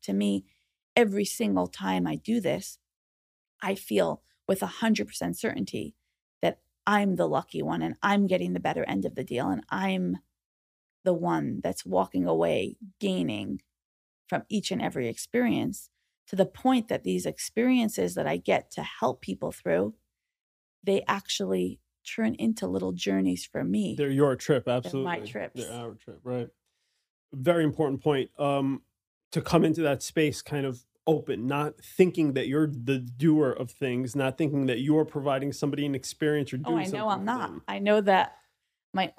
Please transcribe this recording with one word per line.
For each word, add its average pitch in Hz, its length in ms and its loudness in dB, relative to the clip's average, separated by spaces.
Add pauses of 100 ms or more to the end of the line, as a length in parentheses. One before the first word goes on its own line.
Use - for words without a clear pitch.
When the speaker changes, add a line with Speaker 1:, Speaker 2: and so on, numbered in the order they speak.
Speaker 1:
To 196 100 -4
me, 202 320 2 (500)
every 208 300 4
single 196 420 0
time 185 400 -2
I 156 80 -4
do 220 260 -2
this, 170 380 -4 (840)
I 196 140 -2
feel 185 460 0 (260)
with 190 140 0
a 196 60 -4
hundred 214 400 0
percent 180 300 -6
certainty - 580 -6 (460)
that - 200 0 (240)
I'm 202 300 4
the 165 120 0
lucky 156 340 -2
one 160 200 -2
and 160 220 -4
I'm 202 240 4
getting 180 260 0
the 180 60 -2
better 165 240 -2
end - 220 -2
of - 100 -6
the 127 80 -6
deal 127 260 -4
and - 200 -2
I'm 185 480 -2 (840)
the 185 100 4
one 175 480 0
that's 180 240 -6
walking 185 420 0
away 165 500 0 (220)
gaining 165 600 -4 (680)
from - 220 -2
each 208 220 -4
and 190 100 -2
every 139 260 -4
experience, - 840 -2 (360)
to - 80 -8
the 185 120 4
point 254 400 2
that - 160 -4
these 180 240 -2
experiences 214 880 0
that 160 120 -2
I 156 100 -2
get - 340 0
to - 100 -8
help - 400 -2
people 131 300 -6
through, 196 440 -2 (880)
they 196 240 0
actually 190 720 -2 (240)
turn 226 320 -2
into 220 320 -2
little 185 240 -2
journeys 190 540 0
for - 180 -6
me. 190 320 -2
Speaker 2:
They're 143 140 0
your 139 260 4
trip, - 300 0
Speaker 1:
They're 123 80 2
my 123 40 2
Speaker 2:
absolutely. 135 500 -4
Speaker 1:
trips. - 340 -10
Speaker 2:
They're 117 100 -8
our 117 220 -10
trip, - 300 -20
right. 123 260 -4 (840)
Very 165 300 4
important 143 380 2
point, 139 380 2
um, 139 440 2 (480)
to 160 100 0
come 165 220 4
into 160 200 2
that 143 180 2
space - 400 0
kind 143 240 -4
of 127 220 -8 (180)
open, 131 400 0
not 147 340 -2
thinking 165 540 4
that 131 140 0
you're 147 180 2
the 135 320 -2
doer 131 540 4
of 120 180 -6
things, 127 460 -4
not 135 240 0
thinking 147 260 0
that 123 140 2
you're 151 260 4
providing 143 480 -2
somebody 143 320 -2
an 143 80 -2
experience 147 580 -2
or - 140 -4
Speaker 1:
Oh, - 60 -6
Speaker 2:
doing 165 60 2
Speaker 1:
I 185 80 0
know 190 40 -4
Speaker 2:
something 214 200 -2
Speaker 1:
I'm 190 100 0
Speaker 2:
for 196 60 -4
Speaker 1:
not. 220 260 -2
Speaker 2:
them. - 160 -12
Speaker 1:
I 196 100 -6
know 208 240 6
that 190 360 4 (540)
my 190 280 -2